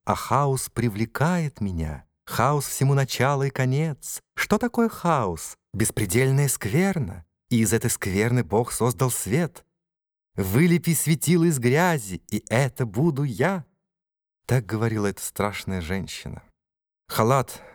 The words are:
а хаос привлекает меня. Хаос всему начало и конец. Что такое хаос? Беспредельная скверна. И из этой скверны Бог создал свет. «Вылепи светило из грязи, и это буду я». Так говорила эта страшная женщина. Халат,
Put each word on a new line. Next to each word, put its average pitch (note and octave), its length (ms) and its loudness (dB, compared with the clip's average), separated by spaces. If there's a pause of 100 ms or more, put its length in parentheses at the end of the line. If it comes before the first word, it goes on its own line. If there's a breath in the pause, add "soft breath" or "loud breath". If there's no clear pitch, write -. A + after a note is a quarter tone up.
а G#2+ 100 0
хаос C3 560 0
привлекает B2+ 920 -2
меня. D#2+ 440 -4 (200)
Хаос C#3 420 0
всему C#3 280 0
начало C#3 500 0
и C3+ 60 -2
конец. C3+ 680 -4 (140)
Что - 240 0
такое A#3 300 0
хаос? B2+ 680 -2 (160)
Беспредельная A#2+ 760 2
скверна. C3 760 -2 (260)
И A#2 100 4
из G#2+ 120 2
этой A2+ 180 2
скверны A2 540 0
Бог G#2 280 0
создал B2 380 0
свет. C3+ 540 -2 (720)
«Вылепи D#3 580 2
светило E3 500 2
из E3 140 2
грязи, B2 720 0
и G2+ 180 -4
это B2+ 380 0
буду C3+ 380 0
я». D3 400 -2 (840)
Так B2 180 0
говорила A2 420 0
эта - 160 -4
страшная G2 580 -4
женщина. - 600 -8 (680)
Халат, B2 520 2 (140)